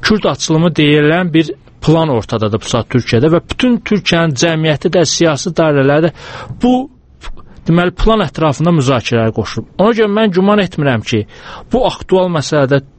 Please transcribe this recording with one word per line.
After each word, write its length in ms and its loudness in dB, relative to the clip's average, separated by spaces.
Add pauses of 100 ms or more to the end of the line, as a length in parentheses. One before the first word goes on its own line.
Kürd 220 0
açılımı 540 0
deyilən 560 2
bir 180 2 (300)
plan 280 2
ortadadır 520 -2
bu 80 -12
saat 200 -2
Türkiyədə 440 0
və 160 2
bütün 280 0
Türkiyənin 600 0
cəmiyyəti 560 0
də, 120 4
siyasi 520 -2
dairələri 500 2
də 40 0 (500)
bu, 120 2 (960)
deməli, 300 2
plan 280 2
ətrafında 480 0
müzakirələr 640 0
qoşulub. 380 -6
Ona 220 2
görə 120 2
mən 240 0
güman 320 2
etmirəm 400 -2
ki, 180 -2 (480)
bu 140 0
aktual 480 0
məsələdə 480 0 (180)